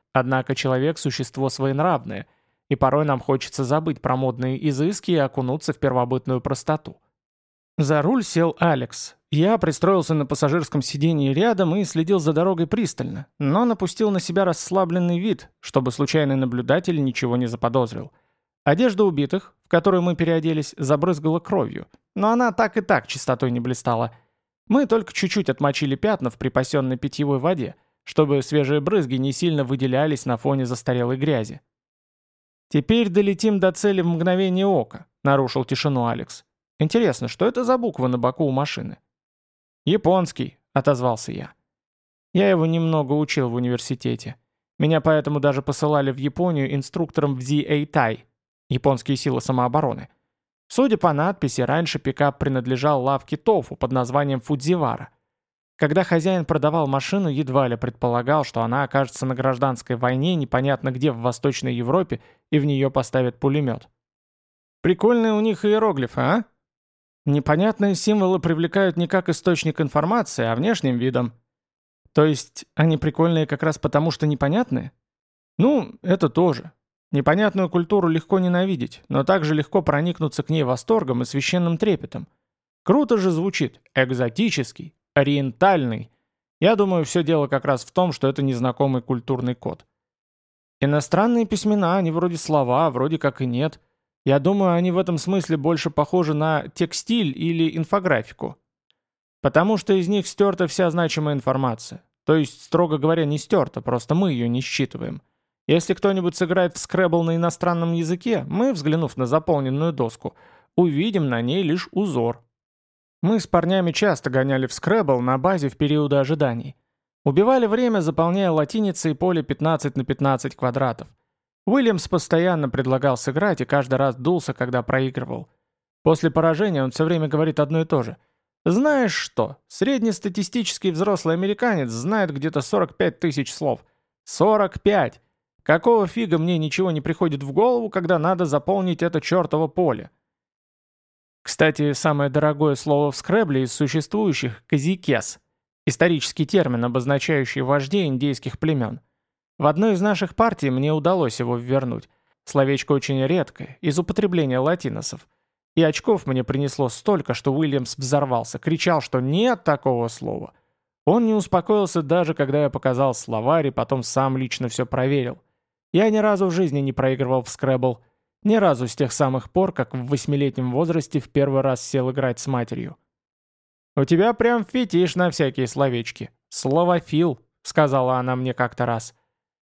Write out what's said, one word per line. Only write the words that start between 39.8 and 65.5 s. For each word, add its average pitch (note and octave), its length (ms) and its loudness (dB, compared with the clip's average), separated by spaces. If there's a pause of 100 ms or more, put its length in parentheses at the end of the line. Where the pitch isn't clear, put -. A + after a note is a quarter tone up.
«Японский», — F3 760 0 (140)
отозвался B2 580 0
я. - 220 -12 (800)
«Я G3 200 2
его E3 160 2
немного D#3+ 460 0
учил D3 360 0
в A#2 60 -4
университете. B2 800 -4 (420)
Меня D3+ 240 2
поэтому D3+ 380 2
даже C#3 240 2
посылали C#3+ 480 0
в B2 60 -8
Японию C#3+ 580 -2
инструктором D3 600 -2
в B2+ 60 -10
Z C#3+ 240 0 (300)
A A#2 220 2 (520)
японские C3 480 0
силы B2+ 240 -2
самообороны». B2 680 -2 (640)
Судя B3 260 2
по F3 160 2
надписи, D3+ 480 -2
раньше D3+ 360 0
пикап C#3 400 0
принадлежал C3 640 0
лавке C#3 360 -2
Тофу G3 380 0
под B2 160 -4
названием C3 480 0
Фудзивара. C#3+ 720 -2 (680)
Когда D#3+ 260 2
хозяин E3+ 420 0
продавал D3+ 400 0
машину, D3 440 -2
едва C3 380 0
ли A#2+ 80 0
предполагал, B2 680 -2
что - 180 -4
она A#2+ 220 0
окажется C3+ 420 -2
на C3 80 -2
гражданской B2+ 600 -2
войне C3 400 0
непонятно C3+ 560 0
где B2+ 180 0
в A#2 120 -4
Восточной B2+ 520 -2
Европе, B2 480 -2 (300)
и D#3 80 4
в C#3+ 60 2
неё C3+ 260 0
поставят B2+ 480 -2
пулемёт. C#3 500 -2 (960)
«Прикольные A3 500 2
у G#3+ 60 2
них G#3+ 260 -2